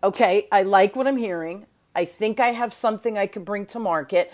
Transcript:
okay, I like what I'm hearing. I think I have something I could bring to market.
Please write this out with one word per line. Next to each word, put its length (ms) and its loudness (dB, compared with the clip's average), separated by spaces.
okay, 480 2
I 120 6
like 320 4
what 100 -2
I'm 100 2
hearing. 520 -6
I 120 -2
think 340 -2
I 80 4
have 260 -2
something 460 -2
I 80 0
could 180 -14
bring 220 -6
to 100 -14
market. 560 -2